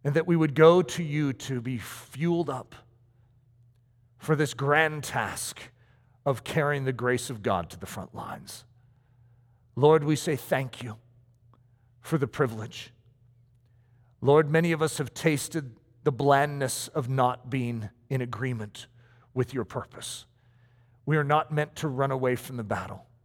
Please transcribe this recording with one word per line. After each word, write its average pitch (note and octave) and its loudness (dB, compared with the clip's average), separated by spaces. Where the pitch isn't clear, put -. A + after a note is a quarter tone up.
and C#3+ -2
that D#3+ 2
we F3 4
would D#3+ 2
go E3 10
to F3 -4
you D3 -2
to B2+ -6
be B2 -6
fueled E3 -4
up - -8
for D#3 2
this C#3+ 0
grand D3 2
task - -6
of C3+ -2
carrying C#3+ -2
the C3 0
grace B2 -2
of G#2+ -10
God F#2+ -2
to - -16
the G2 -12
front - -12
lines. - -14
Lord, D3+ 6
we D3 0
say - -2
thank C3 -4
you A2 -10
for - -2
the C3 0
privilege. A2 -4
Lord, C#3+ 6
many E3 2
of D#3 0
us - -2
have B2+ -6
tasted D3 -2
the - 2
blandness C#3 2
of C3 -4
not B2+ 0
being A#2+ -4
in C3 -2
agreement A#2+ -8
with B2+ -4
your A#2+ -4
purpose. - -12
We D3 0
are D3+ 2
not D3+ 2
meant D3+ -2
to D#3 -4
run C#3 0
away B2+ 2
from B2 -8
the A#2 -6
battle. G2 -6